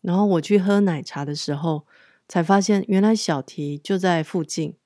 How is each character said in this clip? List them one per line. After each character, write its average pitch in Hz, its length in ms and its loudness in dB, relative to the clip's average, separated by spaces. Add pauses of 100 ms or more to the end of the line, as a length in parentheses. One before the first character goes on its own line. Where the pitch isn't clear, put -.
然 175 140 -2
后 202 100 4
我 185 140 2
去 202 180 2
喝 202 220 4
奶 175 220 0
茶 - 220 -10
的 147 100 -6
时 147 200 -6
候， 151 320 -4 (420)
才 175 140 0
发 196 180 4
现 196 280 0
原 190 140 2
来 214 120 4
小 156 280 -2
提 147 360 -8
就 190 200 -4
在 180 240 2
附 160 220 -4
近 160 420 -6